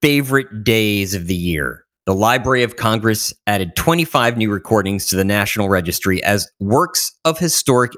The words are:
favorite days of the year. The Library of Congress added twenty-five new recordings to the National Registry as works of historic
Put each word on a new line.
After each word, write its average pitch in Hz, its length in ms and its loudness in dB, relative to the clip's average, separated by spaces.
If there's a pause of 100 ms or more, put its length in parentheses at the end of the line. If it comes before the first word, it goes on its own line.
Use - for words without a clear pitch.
favorite 135 600 2
days 104 500 2
of 87 140 -4
the 92 80 0
year. 82 500 -4 (200)
The 95 100 0
Library 123 480 2
of 113 120 -4
Congress 110 580 0 (120)
added 95 300 -2
twenty-five 147 600 0
new 110 160 0
recordings 98 560 0
to 95 80 -2
the 95 80 2
National 101 460 0
Registry 92 540 0
as 101 260 0 (100)
works 127 540 0 (100)
of 160 140 0
historic 131 600 0